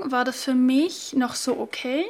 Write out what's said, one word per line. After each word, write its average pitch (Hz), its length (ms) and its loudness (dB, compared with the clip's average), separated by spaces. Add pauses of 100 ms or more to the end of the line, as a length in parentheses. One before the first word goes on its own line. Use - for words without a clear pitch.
war 254 200 0
das 254 200 -4
für 269 100 0
mich 262 600 2
noch 247 220 0
so - 220 -2
okay, 262 520 -4